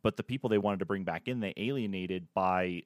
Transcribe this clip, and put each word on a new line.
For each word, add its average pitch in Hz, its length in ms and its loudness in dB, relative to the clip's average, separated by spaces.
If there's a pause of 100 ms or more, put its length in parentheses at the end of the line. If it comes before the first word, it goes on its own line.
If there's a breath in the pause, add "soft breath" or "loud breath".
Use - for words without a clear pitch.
but 110 140 2
the 107 60 -6
people 127 260 -4
they 107 80 6
wanted 98 220 2
to 92 60 0
bring 95 200 -2
back 85 220 -4
in, 123 120 -2
they 101 180 -2
alienated 95 760 -2
by 92 520 2